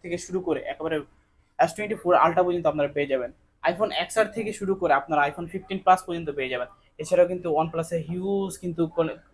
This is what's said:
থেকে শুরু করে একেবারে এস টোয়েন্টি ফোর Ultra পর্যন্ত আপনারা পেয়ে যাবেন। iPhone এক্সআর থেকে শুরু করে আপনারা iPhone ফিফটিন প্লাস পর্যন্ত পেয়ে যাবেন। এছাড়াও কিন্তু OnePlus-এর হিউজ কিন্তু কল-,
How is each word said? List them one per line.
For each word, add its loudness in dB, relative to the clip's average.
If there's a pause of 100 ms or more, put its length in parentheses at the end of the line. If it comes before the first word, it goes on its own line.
থেকে -8
শুরু -6
করে 0
একেবারে -4 (680)
এস 0
টোয়েন্টি -4
ফোর 4 (120)
Ultra 4
পর্যন্ত 0
আপনারা 0
পেয়ে 0
যাবেন। -2 (400)
iPhone 0 (120)
এক্সআর 0
থেকে -4
শুরু -2
করে 2
আপনারা 2
iPhone -10
ফিফটিন -8
প্লাস 6
পর্যন্ত -6
পেয়ে -2
যাবেন। -4 (300)
এছাড়াও 4
কিন্তু -4 (140)
OnePlus-এর -4
হিউজ -4
কিন্তু -2
কল-, 0 (160)